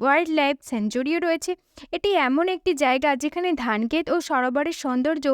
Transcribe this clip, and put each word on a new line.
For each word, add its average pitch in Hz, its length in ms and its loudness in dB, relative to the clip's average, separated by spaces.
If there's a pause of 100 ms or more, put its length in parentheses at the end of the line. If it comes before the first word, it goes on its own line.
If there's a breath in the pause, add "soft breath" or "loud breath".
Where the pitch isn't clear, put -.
ওয়াইল্ড 302 380 2
লাইফ 277 180 2 (120)
স্যাংচুয়ারিও 254 580 -2
রয়েছে। 330 260 -2 (440 loud breath)
এটি 403 140 0 (180)
এমন 302 180 2 (100)
একটি 370 140 -2 (140)
জায়গা 262 260 2 (120)
যেখানে 349 260 -2 (160)
ধানক্ষেত 233 500 0
ও - 20 2 (120)
সরোবরের 277 540 0
সৌন্দর্য 269 520 0